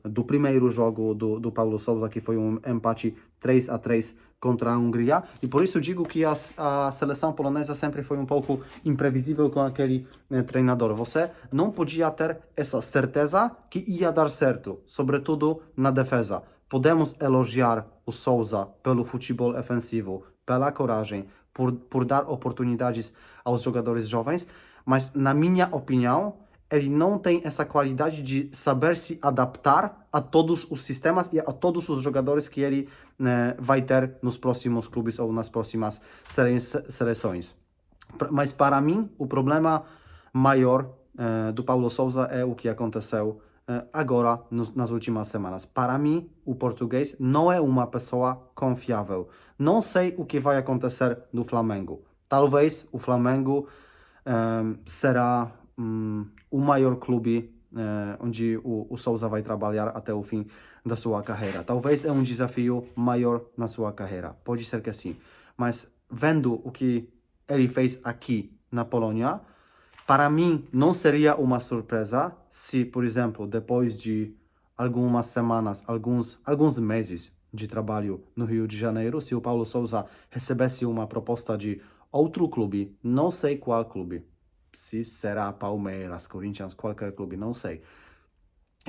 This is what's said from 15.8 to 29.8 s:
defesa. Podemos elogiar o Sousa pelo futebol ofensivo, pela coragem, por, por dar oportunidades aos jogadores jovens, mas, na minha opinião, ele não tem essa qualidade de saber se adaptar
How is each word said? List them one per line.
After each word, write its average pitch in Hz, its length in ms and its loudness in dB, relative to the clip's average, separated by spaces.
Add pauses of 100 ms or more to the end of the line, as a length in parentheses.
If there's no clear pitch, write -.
defesa. 123 520 2 (260)
Podemos 151 520 4
elogiar 120 640 2 (220)
o 117 60 -4
Sousa 110 540 0 (160)
pelo 123 200 2
futebol 123 560 -2
ofensivo, 113 640 -4 (220)
pela 131 240 2
coragem, 107 560 -2 (320)
por, 127 140 0
por 123 320 -2
dar 139 260 0
oportunidades 123 800 -2 (320)
aos 120 180 0
jogadores 117 460 -2
jovens, 123 380 -2 (400)
mas, 131 280 2
na 135 200 2
minha 180 380 4
opinião, 135 640 2 (340)
ele 143 180 4
não 170 300 4
tem 175 260 2
essa 151 200 -2
qualidade 147 580 0
de 135 300 -2
saber 151 440 2
se 165 240 -8
adaptar 139 920 2